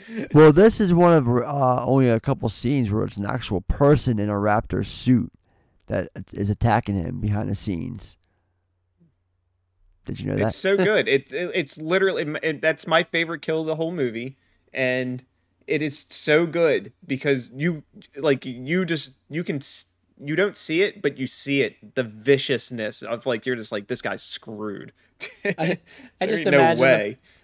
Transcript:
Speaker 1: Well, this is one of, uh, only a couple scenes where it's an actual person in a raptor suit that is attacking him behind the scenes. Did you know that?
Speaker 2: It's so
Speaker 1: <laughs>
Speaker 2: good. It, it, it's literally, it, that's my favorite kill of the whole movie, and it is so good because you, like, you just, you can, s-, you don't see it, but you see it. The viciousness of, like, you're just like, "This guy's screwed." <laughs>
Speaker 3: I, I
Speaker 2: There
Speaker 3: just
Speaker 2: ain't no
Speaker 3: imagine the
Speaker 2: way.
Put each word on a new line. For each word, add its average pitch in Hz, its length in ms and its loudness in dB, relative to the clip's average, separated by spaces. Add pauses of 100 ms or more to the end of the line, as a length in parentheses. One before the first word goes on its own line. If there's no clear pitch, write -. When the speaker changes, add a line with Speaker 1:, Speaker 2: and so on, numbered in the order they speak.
(340)
Speaker 1:
Well, 151 200 10
this 208 260 6
is 180 140 2
one 170 200 6
of, 139 140 4
uh, 123 580 2
only 131 240 4
a 113 100 4
couple 131 300 -2
scenes 120 420 -2
where 104 120 0
it's 101 140 -8
an 101 80 -6
actual 107 360 -4
person 135 580 2
in 104 100 -2
a 104 40 -2
raptor 101 520 0
suit - 460 2 (560)
that 101 220 -4 (240)
is 101 160 -2
attacking 107 460 0
him 92 240 -4
behind 104 300 -2
the 101 60 -4
scenes. 90 640 -8 (1900)
Did - 160 -10
you 98 100 -8
know 101 60 -2
that? 104 100 0
Speaker 2:
It's - 100 -4
so 196 200 0
Speaker 1:
<laughs> - 0 -
Speaker 2:
good. 185 300 2
It, 135 260 0
it, 165 200 -6
it's 151 240 -4
literally, 160 640 0
it, 151 200 -4
that's 156 260 -2
my 170 160 4
favorite 165 380 -4
kill 160 200 -2
of 156 60 -6
the 156 80 -2
whole 165 160 -4
movie, 127 460 -6 (360)
and 127 500 -2 (440)
it 151 160 -2
is 147 260 -6
so 156 380 2
good 139 460 0 (120)
because 135 500 -2
you, 151 280 -4 (320)
like, 143 300 0
you 135 400 -4
just, 156 260 -6 (180)
you 160 140 -6
can, 156 140 -6
s-, - 280 -10 (380)
you 147 120 -6
don't 190 220 -2
see 160 240 -2
it, 202 200 -4
but 147 160 -4
you 131 100 -6
see 139 340 -2
it. 107 340 -6
The 131 80 0
viciousness 113 1000 -2
of, 110 220 -8
like, 120 200 -4
you're 127 120 -2
just 107 140 -12
like, 104 160 -8
"This - 140 -8
guy's 101 220 -8
screwed." - 680 -12 (260)
<laughs> - 260 -12
Speaker 3:
I, 202 40 -2 (100)
I 165 200 -2 (400)
Speaker 2:
There 185 100 -2
Speaker 3:
just 214 120 -2
Speaker 2:
ain't 190 100 0
no 143 80 8
Speaker 3:
imagine 165 220 4
the 135 60 6
Speaker 2:
way. 107 300 2 (260)